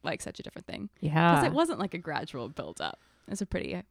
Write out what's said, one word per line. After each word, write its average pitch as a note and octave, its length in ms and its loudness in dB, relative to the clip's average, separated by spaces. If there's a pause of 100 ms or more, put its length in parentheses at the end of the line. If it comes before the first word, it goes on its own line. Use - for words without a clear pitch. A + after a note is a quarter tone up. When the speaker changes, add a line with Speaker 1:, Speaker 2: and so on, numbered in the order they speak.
Speaker 1:
like, - 200 -4
such - 160 -10
a - 40 -12
different - 240 -14
thing. - 220 -10 (120)
Speaker 2:
Yeah. E3 340 6
Speaker 1:
'Cause D3 100 8
it - 80 4
wasn't, E4 260 2
like, G3 160 -4
a E3+ 40 -4
gradual D3 500 -6
build E2+ 320 -10
up. - 180 -6 (280)
It - 40 -12
was G3 120 -4
a F#3+ 40 -4
pretty F3 340 -4 (100)